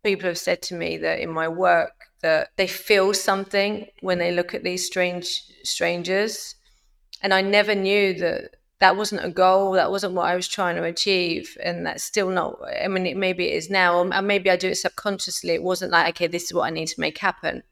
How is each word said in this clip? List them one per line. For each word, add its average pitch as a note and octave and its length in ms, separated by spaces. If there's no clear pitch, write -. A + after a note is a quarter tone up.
people F#3+ 240
have E3+ 100
said F3 260
to - 100
me E3 240
that D#3+ 220
in E3 100
my D#3+ 180
work E3+ 440
that D#3+ 340
they F#3+ 100
feel F#3+ 480
something G3+ 720
when F#3 160
they F3 140
look F3 240
at - 80
these F3+ 240
strange F3+ 560
strangers. F3 920
And G3 120
I F#3+ 80
never G3+ 340
knew G3 400
that - 400
that F#3+ 160
wasn't G3+ 300
a F3+ 40
goal. F#3+ 440
That E3 180
wasn't F#3+ 240
what F3 160
I F3+ 40
was F3+ 120
trying F3 300
to E3+ 60
achieve. F3 800
And E3+ 240
that's - 180
still G3 260
not, F3+ 280
I - 40
mean, F#3+ 180
it, F3+ 120
maybe F#3 320
it D3 60
is D#3+ 140
now, F3+ 300
or, F3+ 160
or G3 60
maybe G3 280
I F#3 60
do F#3 140
it - 80
subconsciously. F#3 760
It D#3+ 100
wasn't F3+ 280
like, E3 240
"Okay, F3 120
this F3 180
is - 80
what E3+ 100
I D3 80
need D#3+ 160
to - 140
make D#3 160
happen." - 540